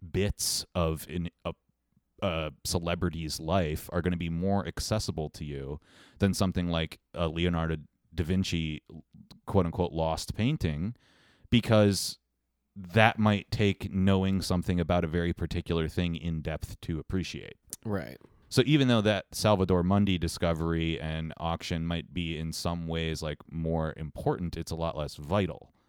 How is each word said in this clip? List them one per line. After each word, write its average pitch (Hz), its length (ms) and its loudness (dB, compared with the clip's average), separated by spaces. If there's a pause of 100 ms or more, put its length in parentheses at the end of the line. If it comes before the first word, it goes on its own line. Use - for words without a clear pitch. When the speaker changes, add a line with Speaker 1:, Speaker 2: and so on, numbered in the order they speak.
(140)
Speaker 1:
bits - 600 -2
of 80 360 0
an, 85 200 -6 (140)
a, 85 80 -6 (680)
a 80 300 -2 (120)
celebrity's 85 720 -2
life 80 540 0
are 87 100 0
gonna 90 140 0
be 82 140 -4
more 95 360 0
accessible 80 640 -4
to - 140 -12
you 71 360 -8 (400)
than 98 140 4
something 90 360 2
like 82 300 0 (140)
a 82 140 0
Leonardo 82 480 2 (380)
da 90 100 -2
Vinci, 80 580 0 (640)
quote 95 200 2
unquote, 85 260 -2
lost 80 420 -2
painting, 104 640 -2 (540)
because 107 680 4 (600)
that 107 420 4
might 107 320 4
take 101 400 0
knowing 95 500 4
something 90 380 2
about 87 240 2
a 82 40 -2
very 85 260 0
particular 82 560 -2
thing 85 260 -2
in 80 260 -4
depth - 380 -8
to 80 180 -6
appreciate. 80 580 -6 (280)
Speaker 2:
Right. 101 340 -6 (300)
Speaker 1:
So - 180 4
even 139 220 6
though 117 140 4
that 101 320 2
Salvador 92 500 4
Mundi 98 340 4
discovery 82 840 0
and 80 360 -6
auction 82 480 -4
might 85 280 -4
be 82 240 -4
in 80 160 -6
some 85 340 -4
ways, 80 340 -2
like, 76 180 -6 (120)
more 80 460 0
important, 82 580 -4
it's 82 160 -8
a 82 40 -4
lot 82 200 -4
less 73 200 -6
vital. 80 580 -2 (160)